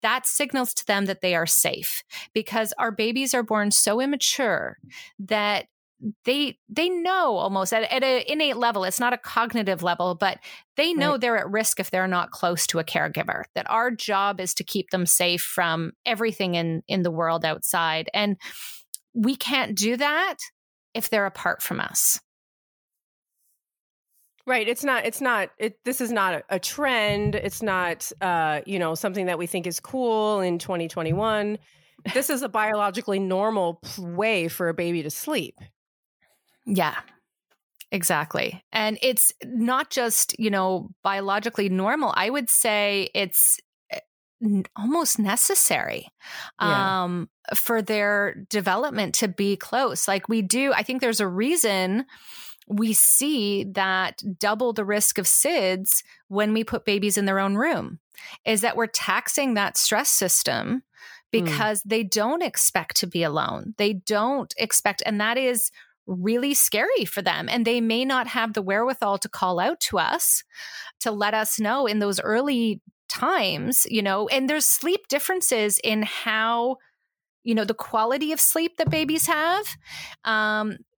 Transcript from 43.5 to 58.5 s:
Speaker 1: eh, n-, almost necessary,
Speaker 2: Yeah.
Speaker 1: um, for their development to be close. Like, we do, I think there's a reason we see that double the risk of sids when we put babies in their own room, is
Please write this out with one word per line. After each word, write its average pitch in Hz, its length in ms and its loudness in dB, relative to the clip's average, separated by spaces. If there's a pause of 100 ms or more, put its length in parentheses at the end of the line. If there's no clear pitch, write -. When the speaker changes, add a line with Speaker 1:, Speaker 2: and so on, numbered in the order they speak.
Speaker 1:
eh, - 100 -8 (440)
n-, 202 200 2 (120)
almost 269 420 0
necessary, - 920 0 (520)
Speaker 2:
Yeah. 196 440 2
Speaker 1:
um, 175 260 -4 (240)
for 226 260 2
their 202 720 0
development 208 640 0
to 220 120 2
be 196 280 0
close. 240 500 -2
Like, 196 220 -2
we 220 140 2
do, 254 320 2
I - 80 2
think 254 180 -4
there's 226 200 2
a 202 80 2
reason 202 760 2 (640)
we 214 280 0
see 214 680 4 (100)
that 190 480 0 (160)
double 220 340 2
the 208 140 -2
risk 208 320 2
of 190 80 -2
sids 190 760 2 (260)
when 214 260 2
we 226 100 0
put 240 220 -4
babies 202 320 2
in 202 80 2
their 190 120 2
own 196 180 0
room, 233 420 -2 (480)
is 220 160 2